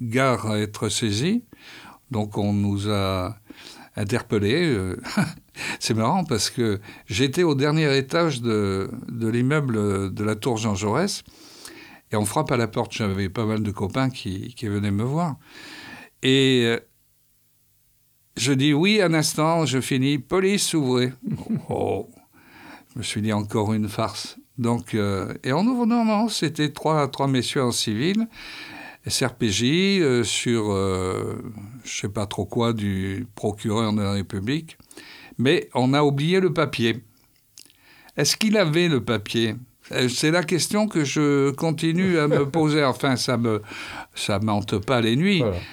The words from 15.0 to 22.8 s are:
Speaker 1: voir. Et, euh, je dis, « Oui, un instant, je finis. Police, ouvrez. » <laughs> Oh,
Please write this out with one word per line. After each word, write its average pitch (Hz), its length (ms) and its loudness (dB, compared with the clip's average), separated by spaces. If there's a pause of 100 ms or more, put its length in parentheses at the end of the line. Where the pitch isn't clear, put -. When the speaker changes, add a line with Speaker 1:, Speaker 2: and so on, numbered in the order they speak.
Speaker 1:
voir. 147 320 -2 (880)
Et, 131 440 6
euh, 117 120 2 (1600)
je 120 160 0
dis, « 139 220 4
Oui, 202 260 4
un 170 140 4
instant, 160 500 2
je 127 160 0
finis. 135 380 0
Police, 190 560 0
ouvrez. » 127 380 2 (360)
<laughs> 220 220 -4
Oh, 98 380 -2 (840)